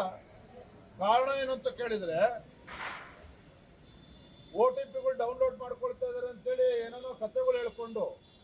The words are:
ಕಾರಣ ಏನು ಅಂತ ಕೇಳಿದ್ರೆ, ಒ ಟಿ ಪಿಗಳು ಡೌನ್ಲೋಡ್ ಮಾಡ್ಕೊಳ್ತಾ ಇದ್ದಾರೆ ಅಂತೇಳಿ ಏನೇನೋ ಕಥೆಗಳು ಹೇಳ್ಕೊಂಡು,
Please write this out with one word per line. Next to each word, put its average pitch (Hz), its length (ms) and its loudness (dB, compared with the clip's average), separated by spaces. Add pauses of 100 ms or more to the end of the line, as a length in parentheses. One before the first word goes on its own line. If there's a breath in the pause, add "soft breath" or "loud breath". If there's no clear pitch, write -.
(1000)
ಕಾರಣ 240 300 6 (120)
ಏನು 262 100 -2
ಅಂತ - 160 -2
ಕೇಳಿದ್ರೆ, 214 880 0 (2000)
ಒ 480 120 8
ಟಿ 554 240 -4
ಪಿಗಳು 523 240 0
ಡೌನ್ಲೋಡ್ 508 420 2
ಮಾಡ್ಕೊಳ್ತಾ 254 460 -4
ಇದ್ದಾರೆ 247 220 -4
ಅಂತೇಳಿ 247 520 0
ಏನೇನೋ 240 340 -8
ಕಥೆಗಳು 247 440 0
ಹೇಳ್ಕೊಂಡು, 226 480 -4 (380)